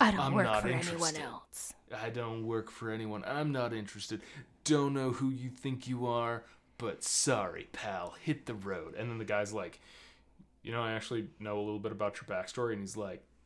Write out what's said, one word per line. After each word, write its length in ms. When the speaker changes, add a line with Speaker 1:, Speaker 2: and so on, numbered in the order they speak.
Speaker 1:
"I 120
don't 80
Speaker 2:
"I'm 140
Speaker 1:
work 100
Speaker 2:
not 180
Speaker 1:
for 60
anyone 200
Speaker 2:
interested. 340
Speaker 1:
else." 500
Speaker 2:
I 180
don't 360
work 240
for 200
anyone. 360
I'm 240
not 220
interested. 500
Don't 320
know 160
who 200
you 200
think 380
you 180
are, 380
but 240
sorry, 680
pal, 480
hit 260
the 80
road." 400
And 160
then 80
the 60
guy's 280
like, 280
"You 80
know, 120
I 100
actually 380
know 180
a 60
little 160
bit 120
about 280
your 160
backstory." 380
And 60
he's 160
like, 280